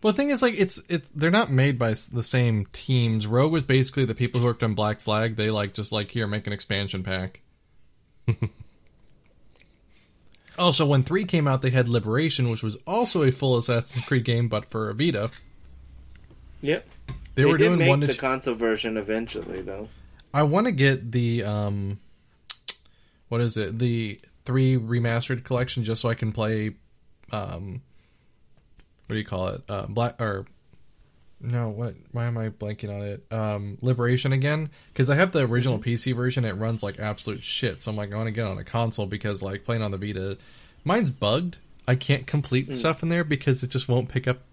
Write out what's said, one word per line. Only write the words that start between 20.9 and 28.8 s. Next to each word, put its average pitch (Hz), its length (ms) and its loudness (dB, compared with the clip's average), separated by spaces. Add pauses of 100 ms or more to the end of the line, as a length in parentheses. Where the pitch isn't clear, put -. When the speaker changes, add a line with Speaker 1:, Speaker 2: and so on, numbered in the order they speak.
Speaker 1:
the, 117 320 0
um, 101 560 -4 (1300)
what 117 100 -2
is 120 160 0
it? 107 220 -4
The 117 420 -2 (260)
three 131 320 4
remastered 117 680 0
collection 123 400 -2
just 113 180 -2
so 120 80 0
I 113 60 0
can 113 160 -2
play, 107 400 -2 (600)
um, 95 500 -8 (1200)